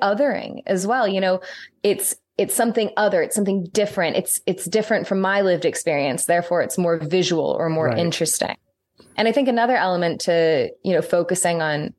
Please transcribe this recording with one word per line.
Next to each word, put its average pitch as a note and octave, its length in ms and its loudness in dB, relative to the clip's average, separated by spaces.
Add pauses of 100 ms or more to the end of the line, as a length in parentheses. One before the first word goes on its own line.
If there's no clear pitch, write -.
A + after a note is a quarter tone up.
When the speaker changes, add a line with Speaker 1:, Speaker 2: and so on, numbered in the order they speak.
Speaker 1:
othering G#3 640 0
as F#3+ 200 0
well. A#3 220 0
You F#3+ 120 -2
know, F#3 200 0 (420)
it's, - 320 0 (240)
it's - 160 0
something A3+ 420 0
other, F#3+ 260 2
it's - 120 -4
something G3 380 0
different. F#3+ 440 0
It's, - 300 -2
it's F#3+ 200 -4
different G#3+ 420 0
from F#3+ 120 0
my G3 200 2
lived F3+ 240 2
experience. C#3+ 640 -2
Therefore, E3+ 360 2
it's - 160 -4
more E3+ 200 2
visual D#3+ 600 0
or E3 100 0
more D#3+ 200 0
Speaker 2:
Right. A#2+ 100 0
Speaker 1:
interesting. - 560 -2 (600)
And G#3+ 100 2
I A3+ 60 4
think C4+ 160 2
another A#3+ 280 2
element F3 460 0
to, D#3+ 480 2 (140)
you F#3+ 80 0
know, E3 100 4
focusing F3 600 0
on, D3+ 360 -4